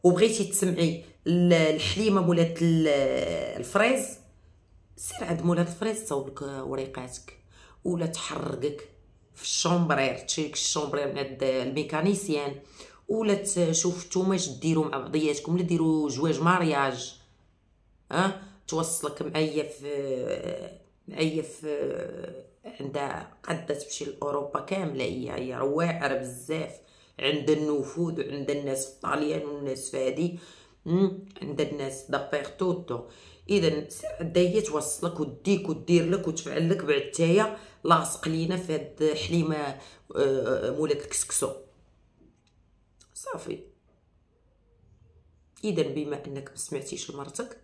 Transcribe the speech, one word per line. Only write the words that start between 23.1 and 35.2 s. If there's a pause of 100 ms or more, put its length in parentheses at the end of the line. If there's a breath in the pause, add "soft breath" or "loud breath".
قادة
تمشي
لأوروبا
كاملة،
هي،
هي
راه
واعرة
بزاف، (400 soft breath)
عندها
النفوذ
وعندها
الناس
في
طاليان
والناس
في
هادي، (460 loud breath)
مم، (160)
عندها
الناس
دابيغ
توتو. (480 loud breath)
إذا
سير (100)
عندها
هي
توصلك
وديك